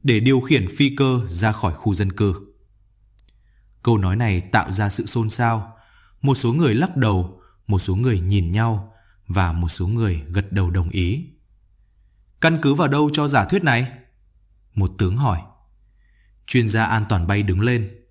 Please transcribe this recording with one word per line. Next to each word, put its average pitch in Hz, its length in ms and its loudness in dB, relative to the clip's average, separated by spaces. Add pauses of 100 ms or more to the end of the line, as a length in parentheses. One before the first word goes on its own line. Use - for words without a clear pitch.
để 117 180 4
điều 127 200 4
khiển 123 260 2 (100)
phi 139 200 2
cơ 131 300 2
ra 90 260 0
khỏi 98 200 -2
khu 101 220 -2
dân 95 180 -2
cư." 98 220 0 (1500)
Câu 113 160 2
nói 95 180 0
này 104 240 0
tạo - 320 -2
ra 101 160 0
sự - 180 -2
xôn 110 240 -2
xao. 117 460 -2 (440)
Một 135 140 2
số 120 180 2
người 139 220 2
lắc 175 220 -2
đầu, 95 440 0 (260)
một 101 120 0
số 92 180 0
người 117 240 0
nhìn 90 320 0
nhau 107 420 -2 (320)
và 90 260 -2
một 85 160 -2
số 87 180 -2
người 101 420 -2
gật 95 240 -4
đầu 92 180 0
đồng 87 200 -2
ý. 95 360 -2 (1120)
"Căn 165 220 2
cứ 139 120 4
vào 156 140 2
đâu 147 240 2
cho 147 160 0
giả 127 160 2
thuyết 180 200 0
này?" 123 280 0 (840)
một 95 240 0
tướng 98 180 0
hỏi. 120 240 0 (1040)
Chuyên 117 220 2
gia 110 160 0
an 107 240 0
toàn 85 180 0
bay 101 160 0
đứng 95 180 0
lên. 113 300 0 (200)